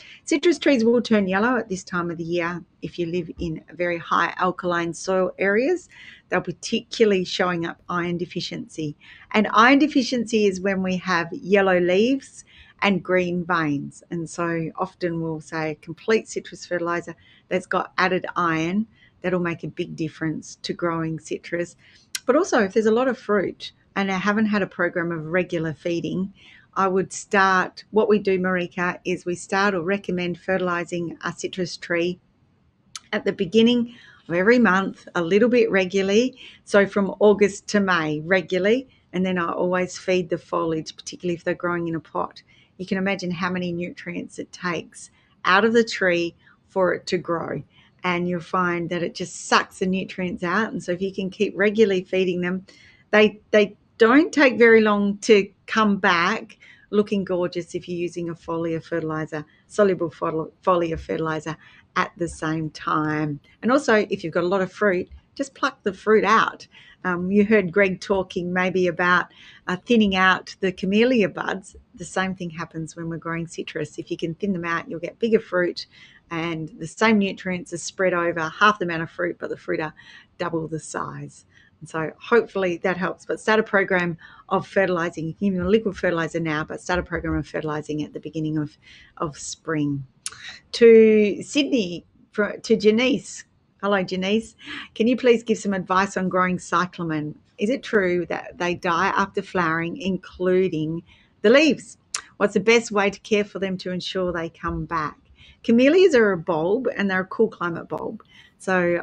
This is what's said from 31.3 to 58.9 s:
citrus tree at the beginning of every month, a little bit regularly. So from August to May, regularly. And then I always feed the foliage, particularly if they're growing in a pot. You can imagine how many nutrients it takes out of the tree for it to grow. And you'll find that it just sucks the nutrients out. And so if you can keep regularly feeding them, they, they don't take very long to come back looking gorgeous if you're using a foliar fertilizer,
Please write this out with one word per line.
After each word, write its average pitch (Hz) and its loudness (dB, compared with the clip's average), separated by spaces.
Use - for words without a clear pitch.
citrus 180 -6
tree 175 -2
at 214 -4
the 196 -2
beginning 233 2
of 165 -2
every 208 6
month, 190 2
a 175 0
little 202 4
bit 240 4
regularly. 196 2
So 202 4
from 196 -2
August 202 4
to 208 2
May, 160 0
regularly. 185 0
And 185 0
then 185 0
I 170 -2
always 180 -2
feed 185 0
the 175 -2
foliage, 160 -4
particularly - -6
if 165 -14
they're 175 -2
growing 175 -4
in 165 -4
a 160 -4
pot. - -8
You 185 -10
can 190 -4
imagine 190 -4
how 180 -4
many 180 -4
nutrients 175 -10
it - -12
takes - -8
out 196 4
of 226 4
the 233 6
tree 170 0
for 180 2
it - -8
to 185 -2
grow. 165 -6
And 175 -2
you'll 180 -2
find 175 -2
that 175 -4
it - -6
just - -12
sucks - 0
the 202 0
nutrients 185 -4
out. 196 -2
And 180 -8
so 180 -4
if 175 -6
you 190 -6
can 190 -6
keep 190 -4
regularly 202 2
feeding 185 0
them, 180 -4
they, 208 4
they 208 4
don't 262 6
take 269 4
very 226 8
long 202 2
to 202 4
come 208 2
back 185 0
looking 208 0
gorgeous 175 -4
if 165 -10
you're 180 -6
using 170 -6
a 170 -8
foliar 165 -6
fertilizer, 156 -6